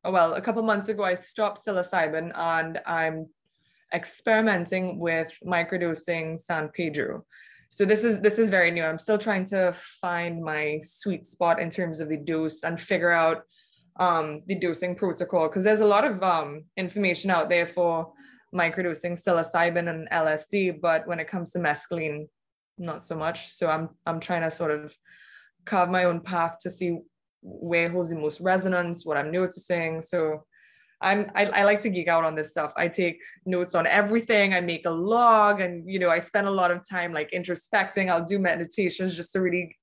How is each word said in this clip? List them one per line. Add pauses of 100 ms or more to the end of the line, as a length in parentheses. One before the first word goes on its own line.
oh,
well,
a
couple
months
ago,
I
stopped
psilocybin
and
I'm (640)
experimenting
with (160)
microdosing
San
Pedro. (440)
So
this
is,
this
is
very
new.
I'm
still
trying
to (260)
find
my
sweet
spot
in
terms
of
the
dose
and
figure
out, (580)
um,
the
dosing
protocol,
'cause
there's
a
lot
of,
um, (120)
information
out
there
for (420)
microdosing
psilocybin
and
L
S
D,
but
when
it
comes
to
mescaline, (480)
not
so
much.
So
I'm, (160)
I'm
trying
to
sort
of (680)
carve
my
own
path
to
see (480)
where
holds
the
most
resonance,
what
I'm
noticing.
So (560)
I'm,
I,
I
like
to
geek
out
on
this
stuff.
I
take (240)
notes
on
everything.
I
make
a
log
and,
you
know,
I
spend
a
lot
of
time,
like,
introspecting.
I'll
do
meditations
just
to
really